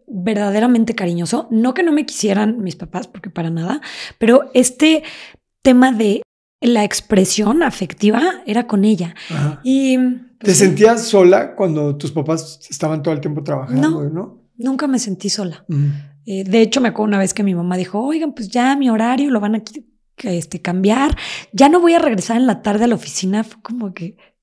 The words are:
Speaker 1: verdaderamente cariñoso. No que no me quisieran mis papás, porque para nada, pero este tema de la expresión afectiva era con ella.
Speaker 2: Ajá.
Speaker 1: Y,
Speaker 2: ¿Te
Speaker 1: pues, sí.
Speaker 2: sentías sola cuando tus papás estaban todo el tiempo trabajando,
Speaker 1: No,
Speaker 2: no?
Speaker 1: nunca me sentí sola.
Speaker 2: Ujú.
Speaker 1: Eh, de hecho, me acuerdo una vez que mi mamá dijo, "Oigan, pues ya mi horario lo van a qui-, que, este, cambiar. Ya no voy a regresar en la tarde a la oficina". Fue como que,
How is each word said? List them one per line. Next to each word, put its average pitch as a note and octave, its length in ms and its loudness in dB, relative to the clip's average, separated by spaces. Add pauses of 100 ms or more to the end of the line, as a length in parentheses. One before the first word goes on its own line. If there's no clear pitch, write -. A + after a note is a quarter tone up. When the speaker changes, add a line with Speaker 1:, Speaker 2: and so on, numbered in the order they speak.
Speaker 1:
verdaderamente G#3+ 880 0
cariñoso. F3 540 -4
No A#3 240 0
que F#4 100 -2
no E4+ 80 2
me D4 140 0
quisieran G#3+ 560 -2
mis F#3 140 -8
papás, - 320 -10
porque F#3+ 220 -16
para E3 200 -6
nada, F3 300 -4 (380)
pero B3 360 4
este D4+ 480 2 (600)
tema B3+ 300 6
de G#3+ 300 0 (380)
la A3+ 240 4
expresión G#3+ 800 2
afectiva G#3+ 580 0 (240)
era A#3 200 -2
con G3+ 180 0
ella. F3+ 300 0 (160)
Speaker 2:
Ajá. D3 340 -4
Speaker 1:
Y, C4 320 2
Speaker 2:
¿Te B3+ 500 -2
Speaker 1:
pues, F#3 120 4
sí. G3+ 60 6
Speaker 2:
sentías G#3+ 420 4
sola F#3+ 480 4
cuando D3+ 420 -2
tus C#3+ 160 -8
papás D#3 460 -4 (120)
estaban D#3 320 -4
todo D#3+ 120 0
el D3 60 -4
tiempo D3+ 240 -6
trabajando, C3 440 -2
Speaker 1:
No, D3 220 -2
Speaker 2:
no? E3+ 300 -10 (160)
Speaker 1:
nunca C4+ 320 -4
me C4 100 0
sentí G3 320 -6
sola. F#3 380 -8
Speaker 2:
Ujú. D3+ 100 -2 (480)
Speaker 1:
Eh, F#3+ 180 -6
de G3 180 2
hecho, A3+ 180 2
me A#3+ 80 0
acuerdo G#3+ 200 -2
una G3+ 100 0
vez F#3 160 -2
que G#3+ 100 -4
mi G3 100 0
mamá F3 220 -4
dijo, F#3 260 -6
"Oigan, D4+ 320 -4
pues G#3 140 -10
ya B3 260 0
mi C#4 160 0
horario B3 400 0
lo A#3 80 2
van G#3 160 -2
a A3 40 -2
qui-, - 260 -14 (320)
que, F3+ 220 -6
este, E3+ 220 -8
cambiar. G#3 560 0 (360)
Ya C4+ 160 6
no E4+ 120 4
voy E4+ 140 4
a E4+ 60 4
regresar A3+ 380 -2
en B3+ 80 2
la G#3+ 160 0
tarde G#3 220 0
a A#3+ 40 2
la A#3 60 2
oficina". G3 500 -4
Fue - 180 -18
como A3 300 -8
que, F3+ 240 -14 (260)